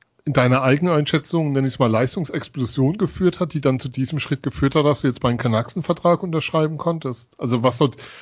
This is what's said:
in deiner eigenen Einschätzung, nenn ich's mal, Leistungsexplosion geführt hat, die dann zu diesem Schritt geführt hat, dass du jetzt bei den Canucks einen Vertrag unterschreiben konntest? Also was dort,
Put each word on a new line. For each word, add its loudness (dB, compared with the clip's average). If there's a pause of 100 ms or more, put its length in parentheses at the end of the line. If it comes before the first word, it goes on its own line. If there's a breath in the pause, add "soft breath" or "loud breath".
(260)
in -2
deiner 4
eigenen 2
Einschätzung, 0
nenn 0
ich's -4
mal, 4
Leistungsexplosion -2
geführt 0
hat, -4
die -2
dann 2
zu -8
diesem -4
Schritt -4
geführt -2
hat, 4
dass 2
du 2
jetzt -4
bei 2
den 0
Canucks 0
einen -6
Vertrag 2
unterschreiben -2
konntest? -6
Also 0
was 2
dort, 2 (260 loud breath)